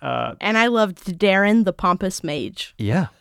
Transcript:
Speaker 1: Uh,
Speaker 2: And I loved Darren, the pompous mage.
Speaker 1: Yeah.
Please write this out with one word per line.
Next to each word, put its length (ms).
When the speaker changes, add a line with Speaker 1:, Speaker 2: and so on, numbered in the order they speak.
Speaker 1:
Uh, 400
Speaker 2:
And 160
I 80
loved 520
Darren, 460
the 80
pompous 500
mage. 540
Speaker 1:
Yeah. 300